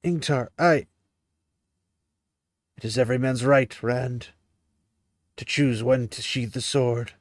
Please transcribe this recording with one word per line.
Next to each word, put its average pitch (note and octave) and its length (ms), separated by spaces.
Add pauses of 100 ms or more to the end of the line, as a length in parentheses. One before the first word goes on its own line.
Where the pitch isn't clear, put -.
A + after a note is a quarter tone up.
Ingtar, D3 440 (100)
I, D#3+ 280 (1900)
it - 80
is A2+ 140
every B2+ 180
man's B2+ 280
right, C3+ 380
Rand, B2 460 (1080)
to - 80
choose B2 380
when B2 260
to - 120
sheathe A2+ 320
the B2+ 80
sword. A#2+ 600